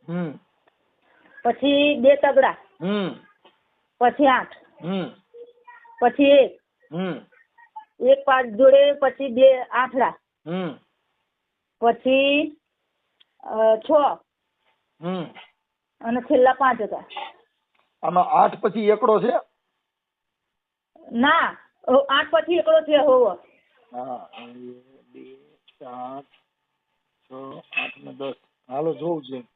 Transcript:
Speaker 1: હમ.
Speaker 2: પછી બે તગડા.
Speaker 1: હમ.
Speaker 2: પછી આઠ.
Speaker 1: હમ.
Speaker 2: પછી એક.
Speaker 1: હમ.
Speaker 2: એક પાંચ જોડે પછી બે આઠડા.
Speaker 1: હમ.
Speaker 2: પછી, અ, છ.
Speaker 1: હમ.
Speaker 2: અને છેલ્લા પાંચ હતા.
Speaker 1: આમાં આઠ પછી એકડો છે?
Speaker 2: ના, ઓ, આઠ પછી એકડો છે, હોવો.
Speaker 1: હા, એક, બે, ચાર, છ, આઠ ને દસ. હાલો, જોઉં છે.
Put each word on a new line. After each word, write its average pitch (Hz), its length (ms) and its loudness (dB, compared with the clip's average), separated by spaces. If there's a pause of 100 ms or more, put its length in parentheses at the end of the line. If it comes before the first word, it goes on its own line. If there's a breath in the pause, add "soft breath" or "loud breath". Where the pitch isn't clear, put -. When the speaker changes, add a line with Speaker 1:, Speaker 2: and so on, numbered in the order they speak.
Speaker 1:
હમ. 170 240 -8 (1120)
Speaker 2:
પછી 277 560 0
બે 277 160 6
તગડા. 262 400 2 (240)
Speaker 1:
હમ. 190 280 -4 (920)
Speaker 2:
પછી 247 260 2
આઠ. 240 300 0 (260)
Speaker 1:
હમ. 175 240 -6 (960)
Speaker 2:
પછી 240 240 2
એક. 277 360 4 (320)
Speaker 1:
હમ. 175 240 -6 (840)
Speaker 2:
એક 269 240 4
પાંચ 262 220 2
જોડે 269 460 4
પછી 277 360 -4
બે 254 340 4
આઠડા. 240 520 -2 (320)
Speaker 1:
હમ. 170 320 -8 (1040)
Speaker 2:
પછી, 269 760 0 (840)
અ, 220 340 0
છ. 220 140 -10 (1120)
Speaker 1:
હમ. 180 200 -6 (760)
Speaker 2:
અને 240 200 -4
છેલ્લા 262 320 2
પાંચ 254 300 -2
હતા. 180 220 -10 (1000)
Speaker 1:
આમાં 175 220 0
આઠ 190 360 2
પછી 208 280 -2
એકડો 214 320 2
છે? 240 120 -2 (1800)
Speaker 2:
ના, 262 440 0 (320)
ઓ, 254 60 2
આઠ 277 360 0
પછી 330 240 0
એકડો 311 260 2
છે, 302 160 -2
હોવો. 254 340 4 (600)
Speaker 1:
હા, 123 360 -14 (140)
એક, 120 140 -20 (560)
બે, 131 240 -20 (440)
ચાર, 127 420 -14
છ, - 1120 -20 (460)
આઠ 139 260 -12
ને 139 80 -20
દસ. 135 220 -10 (340)
હાલો, 151 240 -6
જોઉં 156 300 -8
છે. 127 160 -14 (180)